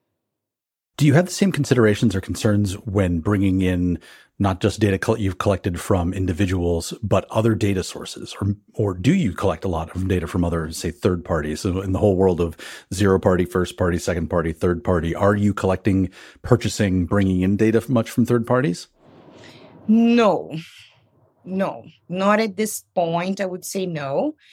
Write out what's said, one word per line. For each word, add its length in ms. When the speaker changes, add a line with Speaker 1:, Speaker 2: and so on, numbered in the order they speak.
Speaker 1:
Do 100
you 80
have 120
the 60
same 200
considerations 600
or 60
concerns 600
when 400
bringing 420
in 360
not 220
just 200
data 180
col-, 200
you've 200
collected 420
from 320
individuals, 800
but 280
other 240
data 280
sources? 580
Or, 160
or 200
do 200
you 180
collect 320
a 40
lot 280
of 120
data 180
from 180
other, 280
say, 180
third 340
parties? 360
So 200
in 120
the 60
whole 180
world 240
of 160
zero 260
party, 260
first 340
party, 200
second 300
party, 240
third 320
party, 300
are 200
you 200
collecting, 560
purchasing, 640
bringing 340
in 160
data 220
f-, 100
much 220
from 160
third 200
parties? 420
Speaker 2:
No. 640
No, 400
not 300
at 180
this 280
point. 460
I 60
would 180
say 220
no. 500